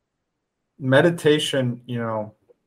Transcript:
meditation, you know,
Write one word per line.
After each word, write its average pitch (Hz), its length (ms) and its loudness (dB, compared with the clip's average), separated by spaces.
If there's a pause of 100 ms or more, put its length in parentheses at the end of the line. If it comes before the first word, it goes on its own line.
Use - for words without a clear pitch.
(800)
meditation, 143 1040 2
you 120 120 -10
know, 110 360 -6 (340)